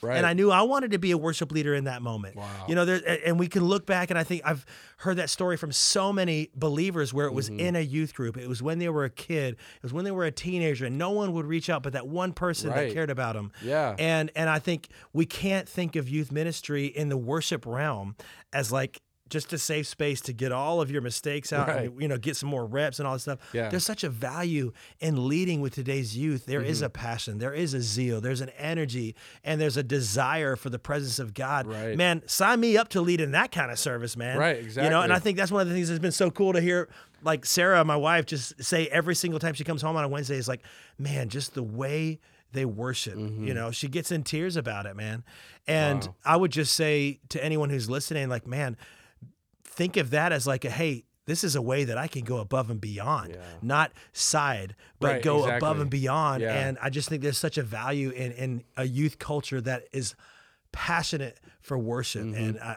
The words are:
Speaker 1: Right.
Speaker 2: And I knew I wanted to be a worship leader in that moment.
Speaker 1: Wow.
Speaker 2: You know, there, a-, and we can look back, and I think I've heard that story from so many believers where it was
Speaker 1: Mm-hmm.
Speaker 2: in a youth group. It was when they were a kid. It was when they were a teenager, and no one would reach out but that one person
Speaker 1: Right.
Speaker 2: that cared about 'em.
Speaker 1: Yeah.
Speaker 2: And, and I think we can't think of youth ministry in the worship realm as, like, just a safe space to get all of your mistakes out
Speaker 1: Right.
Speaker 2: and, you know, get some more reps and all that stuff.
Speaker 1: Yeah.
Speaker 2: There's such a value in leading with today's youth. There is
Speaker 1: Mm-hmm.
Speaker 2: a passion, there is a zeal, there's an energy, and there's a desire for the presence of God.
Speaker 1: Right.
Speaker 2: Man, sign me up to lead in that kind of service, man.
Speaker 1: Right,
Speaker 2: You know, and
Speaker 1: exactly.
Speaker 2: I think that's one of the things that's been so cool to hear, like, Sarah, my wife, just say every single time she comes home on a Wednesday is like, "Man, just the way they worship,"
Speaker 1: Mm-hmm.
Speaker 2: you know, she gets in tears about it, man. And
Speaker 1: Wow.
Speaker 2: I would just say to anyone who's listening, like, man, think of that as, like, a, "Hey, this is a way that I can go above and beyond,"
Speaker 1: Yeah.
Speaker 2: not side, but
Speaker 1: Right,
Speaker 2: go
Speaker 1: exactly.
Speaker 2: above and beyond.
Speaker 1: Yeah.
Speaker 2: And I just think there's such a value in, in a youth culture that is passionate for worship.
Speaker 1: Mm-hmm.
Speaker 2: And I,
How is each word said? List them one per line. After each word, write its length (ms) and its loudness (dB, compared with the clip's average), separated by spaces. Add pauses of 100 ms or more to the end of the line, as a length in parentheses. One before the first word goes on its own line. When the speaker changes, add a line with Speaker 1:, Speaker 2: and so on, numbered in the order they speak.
Speaker 1:
Right. 160 0
Speaker 2:
And 100 4
I 60 6
knew 200 6
I 100 8
wanted 300 2
to 80 4
be 100 2
a 80 4
worship 320 0
leader 240 2
in 100 0
that 180 -6
moment. 340 -4
Speaker 1:
Wow. 80 -10 (240)
Speaker 2:
You 80 2
know, 80 6
there, 200 4
a-, 220 0
and 100 6
we 120 4
can 160 4
look 200 4
back, 260 2
and 80 2
I 40 2
think 220 -2
I've 200 0 (340)
heard 180 0
that 140 0
story 260 0
from 160 -6
so 400 4
many 420 2
believers 600 0
where 120 2
it 60 -2
was 160 -2
Speaker 1:
Mm-hmm. 120 -6
Speaker 2:
in 160 0
a 40 2
youth 340 -2
group. 220 -4
It 120 -10
was 140 -4
when 160 0
they 120 0
were 140 2
a 60 0
kid. 440 -2
It 280 -18
was 100 -8
when 120 -4
they 60 -2
were 160 0
a 60 0
teenager, 520 0
and 140 -2
no 140 0
one 200 0
would 140 -2
reach 240 -2
out 120 0
but 120 -4
that 120 -4
one 280 -2
person 360 -2
Speaker 1:
Right. 180 0
Speaker 2:
that 60 -2
cared 140 0
about 280 -2
'em. 140 -6 (120)
Speaker 1:
Yeah. 360 0
Speaker 2:
And, 380 2
and 140 2
I 80 4
think 300 -2 (260)
we 100 4
can't 420 -2
think 300 -4
of 140 -2
youth 200 -2
ministry 560 -2
in 220 -2
the 80 0
worship 480 -2
realm 520 -4 (360)
as, 180 0
like, 300 -2 (300)
just 220 -4
a 60 -4
safe 280 -2
space 360 -2
to 100 -8
get 200 -2
all 280 0
of 100 0
your 120 -2
mistakes 500 -4
out 160 2
Speaker 1:
Right. 220 -2
Speaker 2:
and, 100 -12
you 80 -2
know, 80 0
get 180 -4
some 140 -4
more 160 -2
reps 340 -2
and 80 -4
all 60 -2
that 80 -4
stuff. 180 -6 (140)
Speaker 1:
Yeah. 160 -2
Speaker 2:
There's 160 0
such 180 -2
a 60 -2
value 640 -2 (280)
in 280 2
leading 320 2
with 140 -2
today's 420 -2
youth. 300 -2
There 160 -2
is 160 0
Speaker 1:
Mm-hmm. 80 0
Speaker 2:
a 40 -4
passion, 480 -6
there 140 -4
is 220 -2
a 80 0
zeal, 400 0
there's 180 -2
an 160 -6
energy, 580 -2 (300)
and 160 0
there's 160 2
a 60 2
desire 720 0
for 140 -8
the 80 -4
presence 400 -4
of 160 -6
God. 320 -2
Speaker 1:
Right. 280 -4
Speaker 2:
Man, 320 2
sign 340 4
me 180 6
up 120 2
to 120 2
lead 180 4
in 120 0
that 200 2
kind 180 0
of 80 -4
service, 380 -2
man. 220 -2
Speaker 1:
Right, 240 4
Speaker 2:
You 0 - (140)
know, 40 0 (220)
and 100 4
Speaker 1:
exactly. 0 -
Speaker 2:
I 60 6
think 180 0
that's 160 0
one 80 4
of 80 2
the 60 0
things 140 0
that's 120 0
been 100 2
so 200 4
cool 240 4
to 80 4
hear, 260 2 (340)
like, 220 0
Sarah, 400 6
my 120 4
wife, 280 4
just 400 -6
say 220 2
every 280 2
single 240 0
time 140 0
she 120 -6
comes 180 -2
home 140 -2
on 80 0
a 40 0
Wednesday 300 -2
is 100 -4
like, 140 -4 (360)
"Man, 300 -2
just 240 -6
the 100 -4
way 560 -2 (340)
they 120 -2
worship," 520 -4
Speaker 1:
Mm-hmm. 300 -4
Speaker 2:
you 60 0
know, 200 -2
she 160 -6
gets 220 -4
in 120 0
tears 340 -4
about 300 -4
it, 100 -10
man. 260 -6 (440)
And 400 2
Speaker 1:
Wow. 80 -12 (100)
Speaker 2:
I 140 6
would 140 4
just 220 2
say 540 2
to 160 -4
anyone 240 2
who's 220 0
listening, 400 -2
like, 160 -4
man, 280 -2 (880)
think 320 -2
of 140 2
that 220 4
as, 140 0
like, 180 0
a, 60 -2
"Hey, 340 -2 (220)
this 180 0
is 100 2
a 80 2
way 220 2
that 140 -2
I 100 -2
can 160 -6
go 140 -2
above 320 -2
and 100 -4
beyond," 540 -4
Speaker 1:
Yeah. 80 -14 (200)
Speaker 2:
not 300 2 (200)
side, 640 0 (240)
but 100 2
Speaker 1:
Right, 140 2
Speaker 2:
go 180 4
Speaker 1:
exactly. 160 2 (120)
Speaker 2:
above 120 0
and 100 0
beyond. 520 2
Speaker 1:
Yeah. 120 0 (120)
Speaker 2:
And 160 -4
I 80 -2
just 180 -2
think 140 -2
there's 160 0
such 200 -2
a 40 2
value 480 -2
in, 220 -6
in 320 -4 (120)
a 100 -2
youth 320 0
culture 420 -4
that 320 -4
is 220 -4 (580)
passionate 680 -2 (220)
for 180 -4
worship. 460 -2
Speaker 1:
Mm-hmm. 100 -6
Speaker 2:
And 260 -2
I, 160 -8